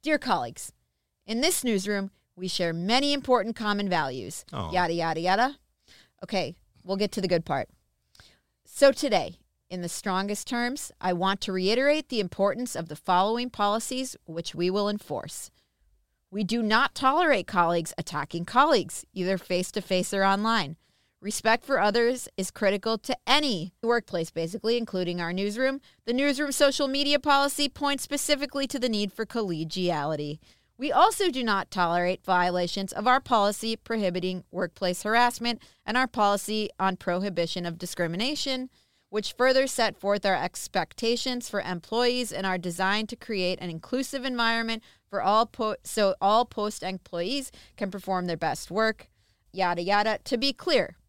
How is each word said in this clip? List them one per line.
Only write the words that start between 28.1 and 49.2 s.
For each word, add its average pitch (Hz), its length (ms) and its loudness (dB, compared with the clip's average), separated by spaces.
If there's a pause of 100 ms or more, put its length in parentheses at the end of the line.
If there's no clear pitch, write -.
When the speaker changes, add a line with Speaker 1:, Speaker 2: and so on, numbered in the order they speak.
Speaker 1:
to 269 120 -4
the 247 100 0
need 208 220 -2
for 226 140 -6
collegiality. 160 1120 -2 (380)
We 277 160 -4
also 381 360 4
do 254 140 -4
not 202 280 0
tolerate 175 520 0
violations 180 720 0
of 214 120 -4
our 247 140 4
policy 220 560 0
prohibiting 185 720 -4
workplace 180 540 -4
harassment 233 580 0 (240)
and 220 120 -2
our 262 100 2
policy 208 600 0 (100)
on 190 160 2
prohibition 175 720 -2
of 170 120 -6
discrimination, 254 920 -4 (400)
which 208 240 -4
further 262 340 4
set 226 300 0
forth 202 280 0
our 196 160 4
expectations 233 1080 -2
for 208 100 -2
employees 240 720 -2
and 190 140 -4
are 185 140 0
designed 190 500 -2
to 233 80 -10
create 185 420 -2
an 175 100 -8
inclusive 247 540 -6
environment 226 600 0 (260)
for 202 120 -4
all 220 260 4
po-, 220 360 -4
so 202 380 2
all 220 240 6
post 214 380 -6
employees 190 680 -6 (240)
can 196 160 -4
perform 185 360 -2
their 170 100 -2
best 151 340 -4
work," 220 380 -2 (420)